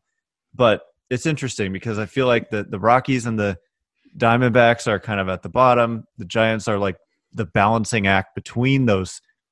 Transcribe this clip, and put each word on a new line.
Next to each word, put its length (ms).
But 300
it's 160
interesting 480
because 240
I 80
feel 220
like 240
the, 120
the 160
Rockies 460
and 140
the 180
Diamondbacks 720
are 120
kind 200
of 100
at 120
the 80
bottom. 540
The 60
Giants 420
are, 100
like, 200
the 120
balancing 640
act 280
between 500
those, 340